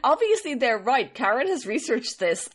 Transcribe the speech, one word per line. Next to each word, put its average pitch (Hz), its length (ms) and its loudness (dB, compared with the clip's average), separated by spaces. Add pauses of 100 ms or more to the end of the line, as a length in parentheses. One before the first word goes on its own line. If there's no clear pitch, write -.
obviously 320 500 2
they're 233 240 2
right. 226 340 0
Karen 269 360 0
has 359 180 -4
researched 226 540 -4
this, 170 340 -2